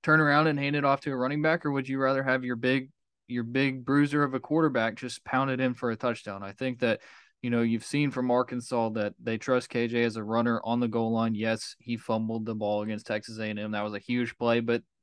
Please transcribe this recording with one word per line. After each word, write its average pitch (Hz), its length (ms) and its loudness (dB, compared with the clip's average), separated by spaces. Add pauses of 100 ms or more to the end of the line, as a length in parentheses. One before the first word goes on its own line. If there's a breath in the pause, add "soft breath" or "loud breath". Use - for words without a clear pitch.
turn 156 180 6
around 151 280 6
and 147 100 2
hand 143 180 -2
it 143 80 0
off 139 180 4
to 143 100 -4
a 135 40 -4
running 135 280 -2
back, 160 200 2
or 147 80 0
would 135 160 -2
you 135 120 -4
rather 135 240 2
have 131 200 0
your 123 120 -2
big, 131 340 0 (380)
your 120 160 -4
big 131 420 -2
bruiser 143 380 4
of 135 100 0
a 127 60 -2
quarterback 127 560 2
just - 280 -10
pound 135 280 0
it 127 80 -2
in 127 160 0
for 120 160 -2
a 113 40 -2
touchdown? 107 460 -6
I 98 120 -10
think 127 260 -6
that, 113 220 2 (420 loud breath)
you 123 80 -2
know, 120 100 2
you've 113 240 0
seen 147 240 0
from 127 220 -2
Arkansas 123 600 0
that 104 300 -4
they 117 160 -4
trust 123 320 0
K 120 180 -2
J 117 180 2
as 110 100 -2
a 110 80 -6
runner 117 400 0
on 117 160 0
the 123 80 0
goal 113 240 0
line. 113 240 0
Yes, 110 420 -4
he 120 200 -6
fumbled 113 500 -4
the 113 80 -4
ball 104 260 0
against 107 240 -6
Texas 107 320 -6
A 110 60 -6
and 107 160 -4
M. 107 140 -6
That 104 100 -2
was 107 100 -6
a 101 60 -6
huge 123 400 -2
play, 117 200 4
but 117 220 0 (220)